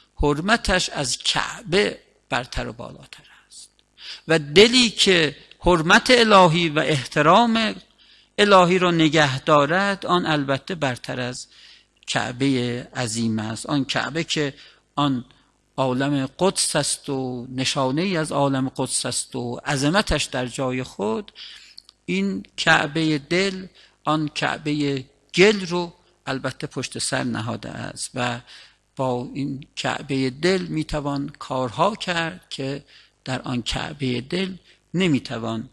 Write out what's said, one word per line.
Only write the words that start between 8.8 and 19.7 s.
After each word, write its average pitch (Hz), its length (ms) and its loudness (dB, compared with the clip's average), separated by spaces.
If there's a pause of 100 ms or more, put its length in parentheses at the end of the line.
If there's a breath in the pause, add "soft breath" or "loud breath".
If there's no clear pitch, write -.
نگه 151 500 4
دارد، 170 680 2
آن 180 200 0
البته 143 480 -2
برتر 135 460 -6
از 127 260 -8 (600 loud breath)
کعبهٔ 123 880 -2
عظیم 113 420 -2
است. 107 280 -6
آن 139 180 0
کعبه 139 400 -4
که 147 300 -4 (400 loud breath)
آن 139 300 0 (520 soft breath)
عالم 135 500 0
قدس - 500 -2
است - 320 -4
و 127 460 -6
نشانه 131 480 0
ای 190 140 -2
از 156 160 -4
عالم 135 360 0
قدس - 380 -4
است - 300 -6
و 123 300 -6
عظمتش 147 580 0